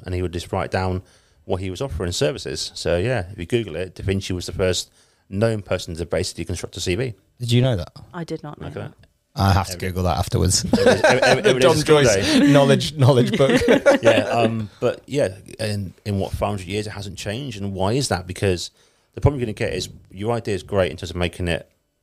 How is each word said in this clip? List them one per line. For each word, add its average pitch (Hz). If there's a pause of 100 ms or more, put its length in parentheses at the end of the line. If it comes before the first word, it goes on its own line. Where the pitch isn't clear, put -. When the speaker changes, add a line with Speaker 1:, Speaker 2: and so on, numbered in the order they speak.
Speaker 1:
and 90
he 90
would 85
just 85
write 92
down 92 (400)
what 98
he 95
was 90
offering 95
services. -
So, 85
yeah, 101
if 98
you 85
Google 101
it, 90
Da -
Vinci 98
was 90
the 87
first 92 (380)
known 107
person 90
to 85
basically 82
construct -
a -
C 90
V. 120 (260)
Speaker 2:
Did 117
you 120
know 127
that? 85 (220)
Speaker 3:
I 175
did 160
not -
know 80
Speaker 1:
Look -
at 104
Speaker 3:
that. -
Speaker 1:
that. - (280)
Speaker 2:
I 98
have 92
to 95
Speaker 1:
Every- 90
Speaker 2:
Google 90
that 85
afterwards. 90
Speaker 1:
Every, -
every, 269
every 262
Speaker 2:
<laughs> -
The 214
Speaker 1:
day's 127
Speaker 2:
John -
Speaker 1:
a 156
school 147
Speaker 2:
Joyce 110
Speaker 1:
day. 285
Speaker 2:
knowledge, 139
knowledge 143
book. 233
<laughs> 269
Speaker 1:
Yeah, -
um, 113 (100)
but -
yeah, 104 (240)
in, 104 (120)
in 98
what, -
five 104
hundred 95
years, 104
it -
hasn't 98
changed, 107
and 98
why 95
is 131
that? 90
Because 92 (420)
the -
problem 143
you're 120
gonna 107
get 101
is 90 (200)
your 107
idea 113
is 85
great 92
in -
terms 90
of 85
making 87
it, - (320)